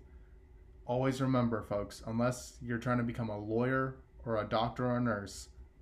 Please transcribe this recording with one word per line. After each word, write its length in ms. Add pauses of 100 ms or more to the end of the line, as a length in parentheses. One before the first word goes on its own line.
(840)
always 360
remember, 400
folks, 460
unless 560
you're 160
trying 180
to 60
become 260
a 80
lawyer 600 (280)
or 160
a 60
doctor 400
or 100
a 40
nurse, 480 (320)